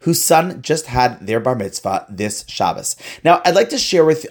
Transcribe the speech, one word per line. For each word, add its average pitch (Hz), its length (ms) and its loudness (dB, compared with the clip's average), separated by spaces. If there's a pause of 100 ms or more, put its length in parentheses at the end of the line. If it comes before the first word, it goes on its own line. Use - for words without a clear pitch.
whose 165 200 0
son 165 400 2
just 160 260 -4
had 123 380 0
their 110 140 0
bar 127 160 -2
mitzvah 95 540 -6
this 104 400 -6
Shabbos. - 480 -4 (260)
Now, 233 220 4
I'd 175 100 4
like 233 140 4
to 262 80 -4
share 175 260 4
with 156 280 2